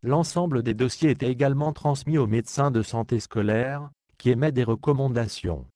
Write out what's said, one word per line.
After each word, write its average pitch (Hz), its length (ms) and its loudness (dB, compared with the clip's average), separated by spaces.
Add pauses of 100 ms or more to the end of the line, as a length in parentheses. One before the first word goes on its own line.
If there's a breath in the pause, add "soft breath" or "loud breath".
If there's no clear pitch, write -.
L'ensemble 151 600 0
des 113 100 0
dossiers 127 360 0
est 123 120 0
également 139 500 0
transmis 147 460 -2
au 131 80 4
médecin 117 460 0
de 113 100 2
santé 113 380 -2
scolaire, 123 720 -2 (280)
qui 120 120 2
émet 131 200 4
des 127 140 2
recommandations. 117 1120 -2